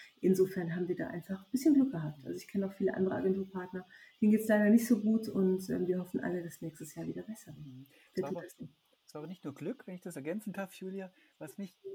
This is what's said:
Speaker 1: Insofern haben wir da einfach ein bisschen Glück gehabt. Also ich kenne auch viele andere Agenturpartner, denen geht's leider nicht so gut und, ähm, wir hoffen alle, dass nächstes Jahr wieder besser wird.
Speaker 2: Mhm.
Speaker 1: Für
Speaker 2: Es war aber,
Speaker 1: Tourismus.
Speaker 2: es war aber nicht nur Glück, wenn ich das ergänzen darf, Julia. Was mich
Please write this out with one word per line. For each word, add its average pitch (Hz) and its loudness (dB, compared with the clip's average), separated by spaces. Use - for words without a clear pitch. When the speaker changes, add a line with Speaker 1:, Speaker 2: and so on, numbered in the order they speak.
Speaker 1:
Insofern 185 2
haben 180 0
wir 180 -2
da - -6
einfach 185 -8
ein - -20
bisschen 277 4
Glück 269 6
gehabt. 151 -6
Also 175 -8
ich 185 -12
kenne 196 -2
auch 190 -8
viele - 0
andere 190 0
Agenturpartner, 190 -2
denen 214 6
geht's 214 6
leider 208 6
nicht 233 8
so 214 4
gut 220 2
und, 190 2
ähm, 180 -2
wir 180 0
hoffen - -4
alle, 175 -2
dass 165 -14
nächstes 160 -10
Jahr 165 -10
wieder 175 -8
besser 214 -14
wird. 147 -16
Speaker 2:
Mhm. 131 -18
Speaker 1:
Für 185 -4
Speaker 2:
Es - -
war 143 -6
aber, 165 -8
Speaker 1:
Tourismus. - -16
Speaker 2:
es - -18
war 151 -10
aber 156 -10
nicht 180 -14
nur 147 -8
Glück, 175 -8
wenn 185 -12
ich 180 -14
das 175 -12
ergänzen 165 -6
darf, 190 -10
Julia. 190 -12
Was - -14
mich 196 -12